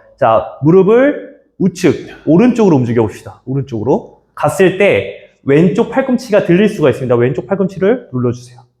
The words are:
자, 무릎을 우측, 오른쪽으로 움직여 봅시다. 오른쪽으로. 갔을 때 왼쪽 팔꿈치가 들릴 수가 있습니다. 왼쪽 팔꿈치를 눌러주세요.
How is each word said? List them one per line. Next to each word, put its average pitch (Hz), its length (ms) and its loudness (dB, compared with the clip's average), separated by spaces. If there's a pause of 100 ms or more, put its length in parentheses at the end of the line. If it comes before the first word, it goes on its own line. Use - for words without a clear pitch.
(180)
자, 113 440 0
무릎을 196 800 2 (160)
우측, - 680 -2
오른쪽으로 202 520 4
움직여 120 240 0
봅시다. - 440 -6
오른쪽으로. 131 800 -6 (100)
갔을 170 440 0
때 147 520 -2 (140)
왼쪽 185 460 2
팔꿈치가 247 560 -2
들릴 190 240 2
수가 151 200 0
있습니다. 123 280 -2
왼쪽 123 300 -2
팔꿈치를 196 640 -4
눌러주세요. 123 480 -6 (180)